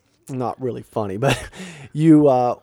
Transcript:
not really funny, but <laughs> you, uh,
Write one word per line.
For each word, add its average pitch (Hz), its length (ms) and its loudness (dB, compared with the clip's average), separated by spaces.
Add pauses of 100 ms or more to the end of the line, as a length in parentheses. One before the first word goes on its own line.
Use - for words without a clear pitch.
(300)
not 127 300 -10
really 120 220 -10
funny, 101 360 -8
but 127 200 -2 (300)
<laughs> 147 240 -20
you, 151 360 4
uh, 123 340 2